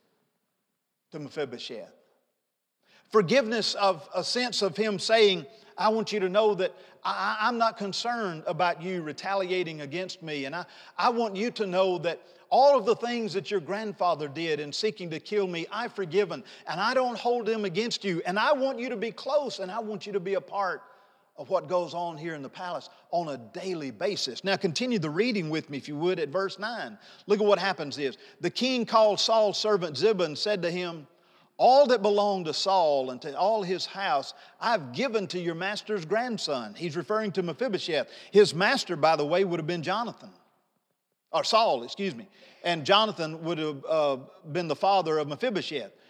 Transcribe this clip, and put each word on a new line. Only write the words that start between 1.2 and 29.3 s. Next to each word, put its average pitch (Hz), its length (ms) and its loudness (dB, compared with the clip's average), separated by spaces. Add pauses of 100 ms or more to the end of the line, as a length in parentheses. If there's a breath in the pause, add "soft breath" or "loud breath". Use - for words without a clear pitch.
Forgiveness 220 640 2
of 190 400 0
a 180 80 -2
sense 247 380 -4
of 190 160 0
him 208 220 0
saying, 202 460 4 (320 loud breath)
"I 190 120 2
want 220 220 0
you 208 80 -2
to 190 80 0
know 214 280 4
that 180 180 -2 (320 loud breath)
I, 196 340 -2
I, 214 80 2
I'm 240 100 0
not 226 200 2
concerned 202 680 -6
about 170 360 0
you 180 200 -6
retaliating 180 800 -4
against 151 420 -8
me. 151 220 -6
And 135 100 -8
I, 175 120 -8 (320 loud breath)
I 185 120 2
want 226 280 0
you 226 140 -2
to 214 140 -4
know 185 340 2
that 160 220 -4 (280 loud breath)
all 269 280 8
of 202 80 0
the 214 120 4
things 233 340 -4
that 185 180 -4
your 202 120 -2
grandfather 175 640 -2
did 151 320 -2
in 147 140 -8
seeking 214 380 -4
to 156 100 -6
kill 202 260 0
me, 170 240 -6
I've 220 220 -6
forgiven, 175 500 0 (240 loud breath)
and 165 140 -4
I 233 120 2
don't 247 240 0
hold 240 280 0
them 220 180 0
against 202 400 -2
you. 185 220 -2
And 180 120 -2
I 247 140 4
want 269 260 0
you 240 120 -4
to - 80 -4
be 220 140 -4
close, 269 480 -2
and 180 120 -8
I 214 80 -6
want 214 260 -8
you 208 60 -10
to 196 80 -2
be 190 140 -4
a 185 80 0
part 185 400 -4 (560 soft breath)
of 143 120 -12
what 165 200 0
goes 175 240 0
on 170 240 -6
here 160 180 -8
in 147 60 -10
the 131 80 -10
palace 175 400 -8 (220 loud breath)
on 170 180 0
a 135 80 -6
daily 156 540 -8
basis." 135 520 -4
Now 190 140 0
continue 220 420 0
the 156 100 0
reading 185 400 0
with 156 200 -4
me, 143 80 -6
if 123 100 -10
you 147 80 -8
would, 175 240 0
at 151 80 -2
verse 185 320 -4
nine. 190 380 -8 (280 loud breath)
Look 202 140 2
at 208 80 4
what 202 100 6
happens 170 400 -4
is, 135 200 -4 (240 loud breath)
the 170 80 -2
king 240 360 0
called 220 320 6
Saul's 220 400 2